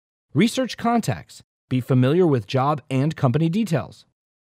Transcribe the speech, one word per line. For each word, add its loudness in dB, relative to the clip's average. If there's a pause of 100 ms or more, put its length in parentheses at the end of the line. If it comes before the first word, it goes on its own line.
(360)
Research 0
contacts. -4 (340)
Be 0
familiar 2
with 0
job -2
and -2
company 2
details. -4 (460)